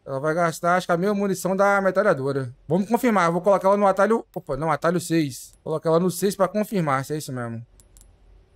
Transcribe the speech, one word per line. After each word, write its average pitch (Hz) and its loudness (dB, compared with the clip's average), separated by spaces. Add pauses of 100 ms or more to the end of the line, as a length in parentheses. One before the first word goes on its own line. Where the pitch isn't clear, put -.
Ela 135 -8
vai 156 -2
gastar, 170 0
acho 180 -2
que 185 0
a 170 2
mesma 202 0
munição 190 -2
da 202 4
metralhadora. 139 0 (160)
Vamos 185 0
confirmar, 214 2
vou 175 -2
colocar 190 2
ela 202 4
no 202 2
atalho. 202 2
Opa, 156 -8
não, 156 -2
atalho 170 0
seis. 160 -4 (100)
Vou 151 -6
colocar 160 -4
ela 160 4
no 180 2
seis 190 -2
pra 190 2
confirmar 170 -2
se 151 -6
é - -4
isso 147 -10
mesmo. 117 -8 (920)